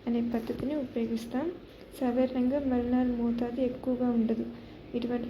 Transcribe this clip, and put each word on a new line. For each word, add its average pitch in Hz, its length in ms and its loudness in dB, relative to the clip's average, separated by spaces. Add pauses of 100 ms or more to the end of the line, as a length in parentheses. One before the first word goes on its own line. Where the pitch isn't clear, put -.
అనే 233 140 2
పద్ధతిని 240 540 -2
ఉపయోగిస్తాం. 254 760 -2 (500)
సాధారణంగా 254 580 2
మలినాల 247 480 2
మోతాదు 240 540 0
ఎక్కువగా 247 480 0
ఉండదు. 226 360 2 (500)
ఇటువంటి 240 340 -2